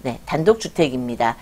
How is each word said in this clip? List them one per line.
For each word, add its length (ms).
네, 240
단독주택입니다. 1160